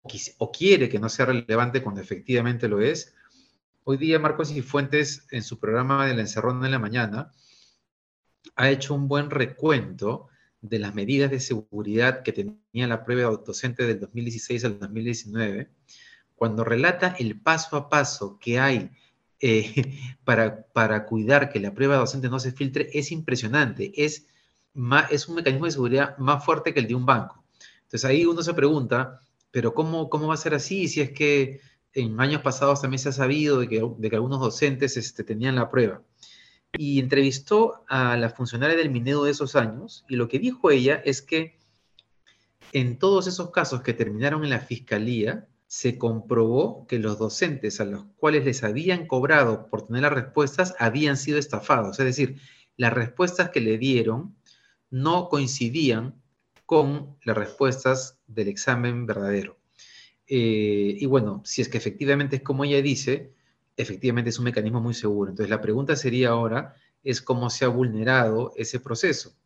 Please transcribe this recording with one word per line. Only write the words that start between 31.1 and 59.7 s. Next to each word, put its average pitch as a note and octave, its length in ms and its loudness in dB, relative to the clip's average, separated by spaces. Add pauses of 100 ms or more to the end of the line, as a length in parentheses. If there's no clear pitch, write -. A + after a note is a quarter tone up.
que C#3 480 2 (340)
en A#2 280 -2
años C#3+ 200 2
pasados C#3 400 2
también C3+ 180 -2
se C#3 100 -4
ha C3 40 -4
sabido C#3 460 2
de A#2+ 80 0
que, A2 140 0 (160)
de A2 120 -4
que A2+ 60 0
algunos B2+ 240 0
docentes, C3 560 0
este, A2+ 280 -8
tenían B2 320 -2
la A#2 140 2
prueba?". A2 320 2 (760)
Y C#3+ 220 0
entrevistó C#3 920 2
a B2+ 260 2
la A#2 140 0
funcionaria C3 480 0
del D#3 140 0
Minedu C3+ 320 0
de C#3+ 80 2
esos C#3+ 240 -4
años, B2 520 0
y C3 80 -6
lo A#2+ 120 0
que C3+ 120 -2
dijo B3 300 2
ella C#3 340 4
es C3+ 180 -2
que D#3+ 360 -6 (1120)
en B2 280 0
todos F#3+ 280 4
esos F3+ 220 -6
casos C3+ 320 -2
que A2+ 120 -4
terminaron A#2 500 -2
en C#3+ 80 -2
la A#2+ 80 0
fiscalía, A#2 880 -4 (180)
se - 340 -4
comprobó A#2 880 0
que B2 100 -2
los G#2+ 220 -2
docentes A2 600 -2
a G#2 60 0
los G2+ 180 -8 (140)
cuales D3+ 260 4
les B2+ 200 0
habían D#3+ 420 0
cobrado B2+ 600 2
por - 180 -6
tener B2 160 -2
las C#3+ 120 4
respuestas C#3+ 680 0
habían C#3+ 360 2
sido D3 220 -2
estafados. A2+ 600 -2
Es C3 60 4
decir, B2+ 360 -2 (340)
las A#2+ 160 2
respuestas F3 600 0
que C3 100 0
le A2 160 2
dieron B2 580 0 (540)
no E3 400 0
coincidían C3 880 0 (460)
con D3 580 2
las A2 140 0
respuestas B2+ 880 0
del G#2+ 220 -4
examen A#2+ 580 -2
verdadero. G2+ 520 -4 (680)